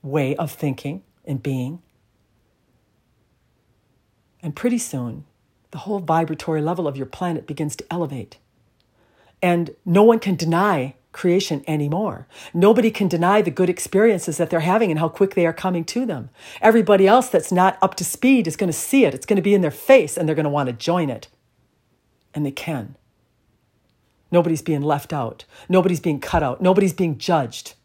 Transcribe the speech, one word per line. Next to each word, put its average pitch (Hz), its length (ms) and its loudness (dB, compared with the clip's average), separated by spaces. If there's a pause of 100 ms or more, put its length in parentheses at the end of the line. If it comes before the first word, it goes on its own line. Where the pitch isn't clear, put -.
way 143 340 -2
of 156 160 -6
thinking 147 520 -6 (220)
and 135 160 -6
being. 135 400 -6 (2500)
And 151 140 -8
pretty 240 240 -2
soon, 131 460 -8 (440)
the 151 100 -14
whole 202 200 -6
vibratory 160 640 -2
level 165 260 -2
of 139 100 -6
your 135 80 -6
planet 175 400 -8
begins 151 300 -6
to - 160 -16
elevate. 143 480 -8 (1000)
And 175 340 0 (100)
no 190 180 6
one 226 160 6
can 196 160 -2
deny 165 600 0 (160)
creation 175 560 0
anymore. 151 580 -4 (280)
Nobody 202 360 4
can 208 180 -2
deny 175 340 2
the 170 100 -2
good 180 180 0
experiences 190 680 0
that 165 120 -2
they're 165 120 0
having 190 300 2
and 156 80 -2
how 160 100 0
quick 196 260 -2
they 131 100 2
are 131 80 0
coming 180 300 -4
to 254 220 -6
them. 131 240 -8 (320)
Everybody 208 440 6
else 247 220 6
that's - 240 0
not 185 300 2
up 190 140 0
to 180 100 -6
speed 247 420 2
is 160 80 -6
gonna 180 180 -2
see - 320 2
it. 143 80 0
It's - 120 -12
gonna 202 160 2
be 202 120 2
in 202 80 4
their 156 100 0
face, 247 460 4
and 165 100 -2
they're 156 80 0
gonna 151 140 0
wanna 139 240 -2
join 165 360 -2
it. 113 180 -10 (1040)
And 151 120 -4
they 139 60 -4
can. 139 440 -8 (1400)
Nobody's 170 300 2
being 151 200 -2
left 143 300 -2
out. 127 320 -8 (240)
Nobody's 180 320 2
being 147 220 -2
cut 160 220 -2
out. 123 180 -4
Nobody's 185 320 4
being 165 240 -2
judged. 143 560 -4 (120)